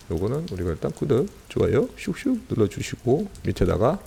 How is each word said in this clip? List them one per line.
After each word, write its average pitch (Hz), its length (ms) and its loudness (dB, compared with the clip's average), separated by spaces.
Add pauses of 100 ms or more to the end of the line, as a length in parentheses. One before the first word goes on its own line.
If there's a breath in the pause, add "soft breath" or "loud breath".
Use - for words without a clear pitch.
(120)
요거는 113 400 -2
우리가 90 200 -2
일단 139 200 -4
구독, 143 360 2 (200)
좋아요 117 400 2 (100)
슉슉 247 520 -2
눌러주시고 117 800 0 (180)
밑에다가 98 600 2